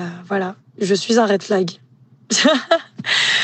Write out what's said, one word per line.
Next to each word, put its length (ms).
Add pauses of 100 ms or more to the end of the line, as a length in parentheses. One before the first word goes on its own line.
(260)
voilà, 300 (240)
je 140
suis 260
un 60
red 180
flag. 260 (600)
<laughs> 80 (1040)